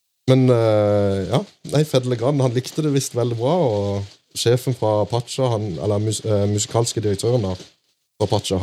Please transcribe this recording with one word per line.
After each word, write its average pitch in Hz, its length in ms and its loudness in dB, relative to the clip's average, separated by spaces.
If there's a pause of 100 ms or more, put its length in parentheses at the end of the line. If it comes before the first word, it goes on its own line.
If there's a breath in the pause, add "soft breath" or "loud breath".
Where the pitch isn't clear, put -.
(320)
men, 131 180 6
eh, 104 760 2
ja, 117 140 0 (320)
nei, 147 100 2
Fedde 131 240 0
Legrand, 127 320 0
han 127 160 2
likte 127 260 -4
det 151 140 0
visst 135 240 -4
veldig 120 160 -2
bra, 123 200 0 (120)
og 101 380 -2 (340)
sjefen 123 340 0
fra 107 280 0
Apache, 120 500 -4
han, 107 240 -4
eller 101 240 -2
mus-, 107 240 -4
eh, 104 240 0
musikalske 107 560 -2
direktøren 107 400 0
da, 95 100 -4
fra - 760 -8
Apache, 101 340 0